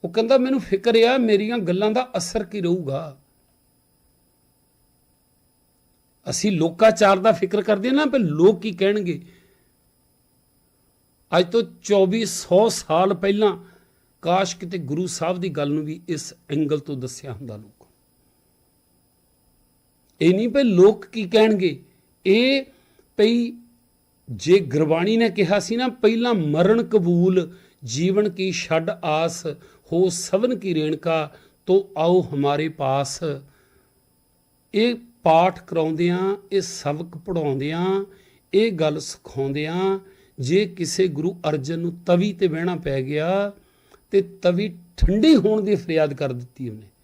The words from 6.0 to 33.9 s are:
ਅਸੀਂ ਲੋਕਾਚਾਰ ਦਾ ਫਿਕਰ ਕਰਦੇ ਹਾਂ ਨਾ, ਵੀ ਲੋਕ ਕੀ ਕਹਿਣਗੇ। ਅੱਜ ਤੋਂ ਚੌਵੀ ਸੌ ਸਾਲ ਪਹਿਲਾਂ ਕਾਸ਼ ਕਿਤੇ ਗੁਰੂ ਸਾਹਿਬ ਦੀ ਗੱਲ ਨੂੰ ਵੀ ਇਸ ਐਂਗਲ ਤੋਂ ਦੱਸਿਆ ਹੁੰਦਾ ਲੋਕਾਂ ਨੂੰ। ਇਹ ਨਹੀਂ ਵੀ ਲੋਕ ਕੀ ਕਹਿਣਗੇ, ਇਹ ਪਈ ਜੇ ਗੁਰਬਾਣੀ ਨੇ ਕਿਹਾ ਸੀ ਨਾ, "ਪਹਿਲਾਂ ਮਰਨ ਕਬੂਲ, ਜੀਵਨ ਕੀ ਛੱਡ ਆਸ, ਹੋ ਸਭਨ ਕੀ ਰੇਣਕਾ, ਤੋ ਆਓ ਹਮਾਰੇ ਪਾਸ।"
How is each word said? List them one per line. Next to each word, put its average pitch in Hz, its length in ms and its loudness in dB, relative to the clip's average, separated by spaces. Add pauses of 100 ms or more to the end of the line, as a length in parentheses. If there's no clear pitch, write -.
ਅਸੀਂ 208 220 -2
ਲੋਕਾਚਾਰ 196 680 4
ਦਾ 202 140 4
ਫਿਕਰ 196 300 -2
ਕਰਦੇ 208 260 -2
ਹਾਂ 262 80 0
ਨਾ, 302 100 2
ਵੀ 277 140 0
ਲੋਕ 175 420 4
ਕੀ 220 100 -6
ਕਹਿਣਗੇ। 190 500 -2 (2250)
ਅੱਜ 175 120 0
ਤੋਂ 226 120 2 (200)
ਚੌਵੀ 202 420 2
ਸੌ 196 440 2
ਸਾਲ 185 440 0
ਪਹਿਲਾਂ 196 440 0 (640)
ਕਾਸ਼ 180 360 0
ਕਿਤੇ 185 200 -10
ਗੁਰੂ 156 300 -6
ਸਾਹਿਬ 175 300 -6
ਦੀ 180 120 -6
ਗੱਲ 143 220 -4
ਨੂੰ 151 140 -4
ਵੀ 156 220 -10
ਇਸ 160 260 -8 (160)
ਐਂਗਲ 151 300 -2
ਤੋਂ 143 180 -10
ਦੱਸਿਆ 127 360 -12
ਹੁੰਦਾ 110 220 -14
ਲੋਕਾਂ 104 320 -20
ਨੂੰ। - 60 -20 (2250)
ਇਹ 170 140 4
ਨਹੀਂ 226 140 0
ਵੀ 277 140 2
ਲੋਕ 208 420 4
ਕੀ 226 180 -8
ਕਹਿਣਗੇ, 190 600 2 (420)
ਇਹ 254 380 4 (540)
ਪਈ 233 340 2 (760)
ਜੇ 151 300 2
ਗੁਰਬਾਣੀ 160 580 0
ਨੇ 226 120 2
ਕਿਹਾ 196 300 0
ਸੀ 214 160 -4
ਨਾ, 254 120 -2
"ਪਹਿਲਾਂ 233 460 0
ਮਰਨ 180 500 2
ਕਬੂਲ, 180 760 2 (260)
ਜੀਵਨ 180 460 0
ਕੀ 190 220 -4
ਛੱਡ 165 380 -2
ਆਸ, 165 560 -4 (480)
ਹੋ 180 160 2
ਸਭਨ 208 500 -2
ਕੀ 185 140 -4
ਰੇਣਕਾ, 156 640 -2 (300)
ਤੋ 196 320 2
ਆਓ 175 360 2
ਹਮਾਰੇ 143 360 0
ਪਾਸ।" 139 540 -4 (1500)